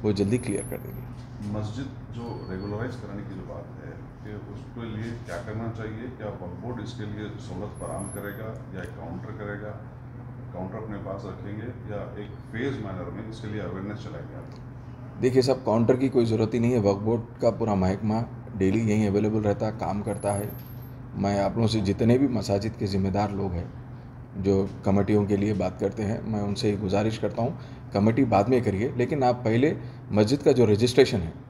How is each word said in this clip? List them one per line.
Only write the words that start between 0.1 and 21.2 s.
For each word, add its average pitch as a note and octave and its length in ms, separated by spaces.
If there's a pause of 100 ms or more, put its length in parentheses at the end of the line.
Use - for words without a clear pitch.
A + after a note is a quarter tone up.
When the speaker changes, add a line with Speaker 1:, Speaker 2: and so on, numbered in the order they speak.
Speaker 1:
जल्दी G2+ 260
clear - 260
कर - 140
देंगे। - 720
Speaker 2:
मस्जिद A#2 640
जो G#2 340
regularize G#2 460
कराने G2+ 280
की F#2+ 120
जो F#2 100
बात - 220 (100)
है - 160 (300)
कि G#2 100 (200)
उसके A#2 340
लिए G#2+ 240 (100)
क्या F2 220
करना A2 280
चाहिए, A2 460
क्या G#2+ 180
वक्फ F2+ 280
board A#2 200
इसके G#2 240
लिए G#2 220 (100)
सहूलत F#2+ 400
फराहम E2 320
करेगा G2+ 380 (260)
या F#2 80
एक F2 140
counter F2+ 400
करेगा, G#2 380 (760)
काउंटर F#2+ 280
अपने G#2+ 220
पास G2 260
रखेंगे G2+ 420 (200)
या G#2 100 (200)
एक G#2 120 (220)
फेज B2+ 320
manner F#2 300
में A2 160
इसके A2 180
लिए G#2 140
awareness F#2+ 380
चलाएंगे - 360
आप? - 180 (680)
Speaker 1:
देखिए B2+ 200
साहब, B2+ 240
counter A#2 320
की C3 120
कोई B2 160
ज़रूरत A2 280
ही A#2+ 60
नहीं A#2+ 140
है। B2 80
वक्फ G2+ 200
board A2 400
का A#2+ 120
पूरा A2 240
महकमा G2 460 (340)
daily F#2+ 240
यहीं G#2+ 260
available G#2 340
रहता G#2 240
है, G#2+ 80
काम G2 300
करता G2+ 300
है। G2+ 160 (680)
मैं G2+ 240